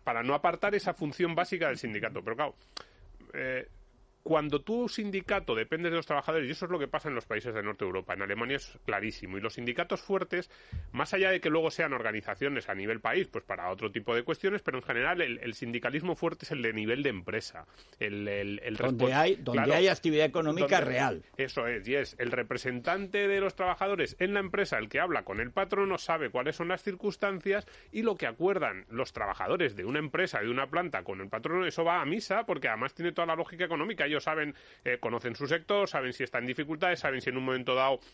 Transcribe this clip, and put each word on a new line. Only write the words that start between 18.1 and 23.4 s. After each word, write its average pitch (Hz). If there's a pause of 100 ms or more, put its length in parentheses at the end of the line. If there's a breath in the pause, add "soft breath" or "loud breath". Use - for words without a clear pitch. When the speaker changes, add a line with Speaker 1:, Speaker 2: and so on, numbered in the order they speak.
Speaker 1:
el, 101
el 113
Speaker 2:
Donde 123
Speaker 1:
respons-, 131
Speaker 2:
hay, 170
donde 135
Speaker 1:
claro, 143
Speaker 2:
hay 185
actividad 156
económica 156
Speaker 1:
donde, 147
Speaker 2:
real. 123 (140 soft breath)
Speaker 1:
eso 131
es, 110
y 131
es 135
el 120
representante 147
de 196
los 196